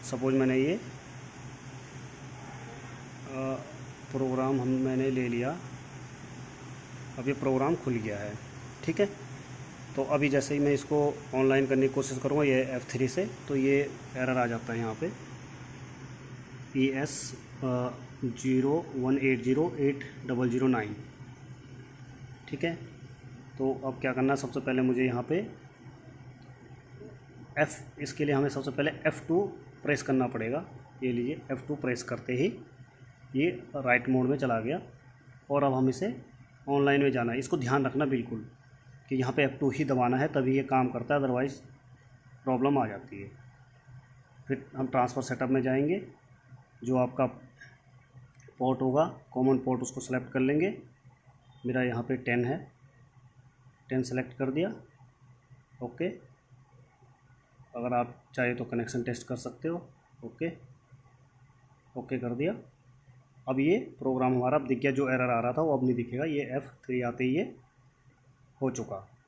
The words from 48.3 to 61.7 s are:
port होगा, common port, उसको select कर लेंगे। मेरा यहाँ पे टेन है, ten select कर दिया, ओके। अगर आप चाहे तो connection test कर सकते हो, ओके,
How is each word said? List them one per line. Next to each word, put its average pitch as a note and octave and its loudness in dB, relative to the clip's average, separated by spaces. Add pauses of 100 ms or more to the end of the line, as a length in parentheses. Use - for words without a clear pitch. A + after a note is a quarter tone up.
port B2+ 0
होगा, C3 4 (260)
common B2+ 4
port, B2+ 0
उसको B2+ -6
select B2+ -4
कर C3+ 0
लेंगे। D3+ 2 (840)
मेरा B2 2
यहाँ A#2+ 0
पे B2+ -2
टेन B2 2
है, C#3+ -4 (1160)
ten B2+ 0
select B2+ -2
कर C3 -2
दिया, F3+ 0 (1080)
ओके। D#3+ -6 (1400)
अगर B2 -2
आप B2 0 (120)
चाहे B2 2
तो B2 -4
connection A#2 -2
test A#2+ -6
कर C3 -4
सकते B2 -8
हो, F3 -4 (340)
ओके, D#3+ -6 (1500)